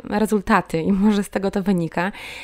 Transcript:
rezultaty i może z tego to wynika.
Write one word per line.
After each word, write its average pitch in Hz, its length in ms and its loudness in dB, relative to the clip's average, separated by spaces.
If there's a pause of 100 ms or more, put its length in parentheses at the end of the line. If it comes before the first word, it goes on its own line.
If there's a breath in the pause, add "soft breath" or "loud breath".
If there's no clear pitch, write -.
rezultaty 202 800 0
i 175 100 0
może 202 320 4
z - 60 -8
tego 196 220 -2
to 202 120 -2
wynika. 175 480 0 (320 loud breath)